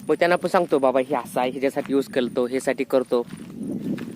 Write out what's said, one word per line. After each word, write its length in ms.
मग 60
त्यांना 200
पण 140
सांगतो, 300
"बाबा, 200
हे 160
असं 260
आहे, 80
ह्याच्यासाठी 440
यूज 140
करतो, 380
ह्यासाठी 380
करतो." 380